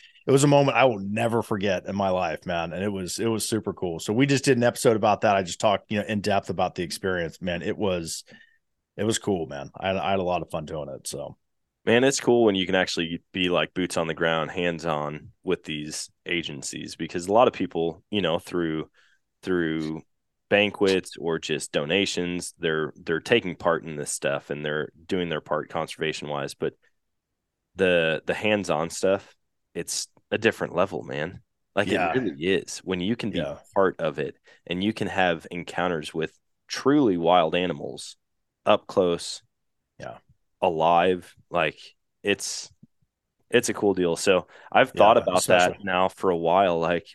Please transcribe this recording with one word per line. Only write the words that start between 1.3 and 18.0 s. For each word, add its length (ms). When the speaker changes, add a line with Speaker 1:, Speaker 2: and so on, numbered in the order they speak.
Speaker 1:
forget 440
in 100
my 140
life, 340
man. 300
And 100
it 80
was, 260
it 80
was 220
super 240
cool. 260
So 140
we 140
just 180
did 140
an 40
episode 320
about 280
that. 120
I 80
just 160
talked, 320
you 80
know, 80
in 140
depth 300
about 240
the 80
experience, 580
man. 220
It 160
was, 460
it 60
was 140
cool, 280
man. 280
I, 220
I 140
had 100
a 20
lot 200
of 80
fun 160
doing 240
it. 180
So. 300
Speaker 2:
Man, 180
it's 160
cool 240
when 100
you 120
can 80
actually 480
be, 160
like, 240
boots 240
on 100
the 80
ground, 360
hands 340
on 460
with 220
these 460
agencies, 680
because 320
a 60
lot 160
of 60
people, 560